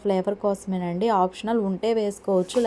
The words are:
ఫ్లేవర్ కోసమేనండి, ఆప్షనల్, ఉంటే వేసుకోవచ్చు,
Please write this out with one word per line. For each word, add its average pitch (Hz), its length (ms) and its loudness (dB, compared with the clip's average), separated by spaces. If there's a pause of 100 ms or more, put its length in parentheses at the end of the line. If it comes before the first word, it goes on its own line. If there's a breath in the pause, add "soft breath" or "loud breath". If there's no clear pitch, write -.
ఫ్లేవర్ 196 400 0
కోసమేనండి, 190 640 -2 (160)
ఆప్షనల్, 214 440 -2
ఉంటే 196 220 -2 (100)
వేసుకోవచ్చు, 202 680 0